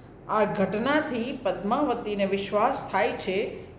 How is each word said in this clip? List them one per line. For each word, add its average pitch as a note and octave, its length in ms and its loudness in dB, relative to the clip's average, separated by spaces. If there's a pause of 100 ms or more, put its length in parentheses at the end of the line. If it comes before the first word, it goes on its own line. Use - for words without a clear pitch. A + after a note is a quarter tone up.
(280)
આ G#3+ 160 2
ઘટનાથી A#3+ 960 0
પદ્માવતીને G#3 840 0
વિશ્વાસ G#3 640 0
થાય G#3+ 200 2
છે - 520 -2 (140)